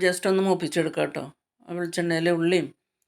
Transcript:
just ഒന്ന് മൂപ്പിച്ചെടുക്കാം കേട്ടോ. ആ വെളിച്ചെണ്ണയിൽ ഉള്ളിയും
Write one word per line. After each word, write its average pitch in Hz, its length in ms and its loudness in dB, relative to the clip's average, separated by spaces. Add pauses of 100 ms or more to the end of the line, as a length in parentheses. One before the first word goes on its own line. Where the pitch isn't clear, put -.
just 180 260 0
ഒന്ന് 190 160 2
മൂപ്പിച്ചെടുക്കാം 160 580 0
കേട്ടോ. 143 180 -8 (440)
ആ 175 80 -8
വെളിച്ചെണ്ണയിൽ 170 520 -2 (100)
ഉള്ളിയും 165 300 2 (400)